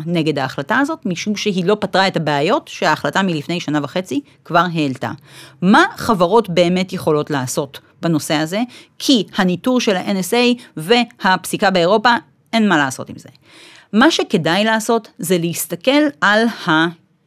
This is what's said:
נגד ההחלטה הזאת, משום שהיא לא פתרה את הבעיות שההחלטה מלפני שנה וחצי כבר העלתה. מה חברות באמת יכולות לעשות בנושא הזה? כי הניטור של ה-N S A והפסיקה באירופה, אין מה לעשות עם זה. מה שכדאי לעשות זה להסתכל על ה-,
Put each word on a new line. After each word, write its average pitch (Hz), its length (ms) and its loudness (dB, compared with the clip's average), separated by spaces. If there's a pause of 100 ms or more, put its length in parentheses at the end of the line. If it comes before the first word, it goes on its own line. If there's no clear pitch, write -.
נגד 156 320 -2
ההחלטה 135 400 -4
הזאת, 285 280 -4
משום 196 300 -4
שהיא 190 280 -4
לא 202 160 2
פתרה 196 280 0
את - 80 -4
הבעיות 156 520 0
שההחלטה 156 540 -2
מלפני 170 380 -4
שנה 151 220 -4
וחצי 185 380 -6 (240)
כבר 170 200 2 (100)
העלתה. 135 360 -4 (520)
מה 233 220 6 (120)
חברות 208 520 2
באמת 180 440 0
יכולות 151 380 -2
לעשות 135 500 -4 (220)
בנושא 165 320 0
הזה? 160 280 -2 (360)
כי 240 280 2 (100)
הניטור 196 440 0
של 214 160 0
ה-N 190 280 -4
S - 80 -4
A 240 300 2 (140)
והפסיקה 190 960 0
באירופה, 202 440 2 (380)
אין 220 160 2
מה 180 80 4
לעשות 139 320 -2
עם - 100 -16
זה. - 100 -20 (640)
מה 254 180 6
שכדאי 180 540 0
לעשות 220 440 0 (100)
זה 175 200 0
להסתכל 175 640 -2 (200)
על 208 260 2 (200)
ה-, 160 200 2 (400)